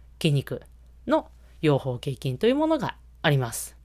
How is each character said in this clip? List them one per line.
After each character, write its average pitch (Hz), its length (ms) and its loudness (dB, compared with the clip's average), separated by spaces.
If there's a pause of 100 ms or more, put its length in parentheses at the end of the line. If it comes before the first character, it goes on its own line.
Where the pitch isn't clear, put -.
(220)
筋 151 120 2
肉 131 280 -4 (460)
の 294 220 0 (320)
腰 143 180 2
包 123 200 -6
茎 135 220 -8
筋 127 160 -4
と 220 100 0
い 247 40 6
う 269 60 2
も 311 100 2
の 320 100 2
が 202 200 -6 (240)
あ 170 80 2
り 143 80 4
ま 123 160 -2
す。 - 320 -12